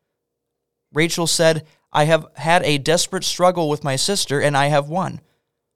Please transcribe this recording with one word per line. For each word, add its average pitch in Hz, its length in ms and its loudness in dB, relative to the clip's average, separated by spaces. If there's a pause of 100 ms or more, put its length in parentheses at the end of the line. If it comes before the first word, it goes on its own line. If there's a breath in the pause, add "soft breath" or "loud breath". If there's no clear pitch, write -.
(920)
Rachel 165 340 -2
said, 160 400 2 (260 soft breath)
"I 151 120 2
have 160 300 2
had 165 300 2
a 147 140 0
desperate 165 460 -2
struggle 175 440 0
with 147 160 -4
my 135 120 -2
sister, 190 440 -2
and 143 160 2
I 139 100 2
have 147 220 0
won." 170 320 -6 (560)